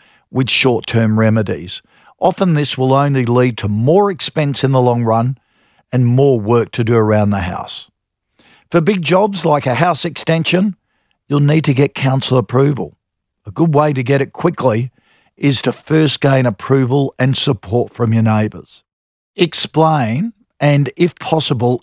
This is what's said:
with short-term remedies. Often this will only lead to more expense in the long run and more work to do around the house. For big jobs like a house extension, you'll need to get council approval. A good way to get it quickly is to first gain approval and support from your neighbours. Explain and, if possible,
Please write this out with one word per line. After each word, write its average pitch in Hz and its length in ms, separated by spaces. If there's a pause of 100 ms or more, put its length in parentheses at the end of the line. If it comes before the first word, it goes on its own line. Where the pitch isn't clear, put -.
(300)
with 127 180
short-term 113 680
remedies. 101 640 (360)
Often 180 360
this 147 240
will 131 160
only 139 320
lead 123 320
to - 100
more 147 420
expense 147 540
in 135 80
the 131 80
long 120 240
run 117 320 (560)
and 127 140
more 127 340
work 110 300
to - 120
do 117 140
around 107 320
the 101 120
house. - 500 (800)
For 170 100
big 185 220
jobs 185 420
like 147 220
a 127 80
house 160 320
extension, 170 680 (540)
you'll 143 120
need 147 260
to 143 80
get 139 200
council 131 440
approval. 123 580 (480)
A 107 60
good 151 240
way 151 180
to 131 100
get 135 200
it 131 100
quickly 127 580 (460)
is 139 260
to 123 80
first 156 520
gain 135 240
approval 131 720
and 131 180
support 110 560
from 113 220
your 113 80
neighbours. 110 640 (520)
Explain 156 960 (260)
and, 143 380
if 170 200
possible, 123 680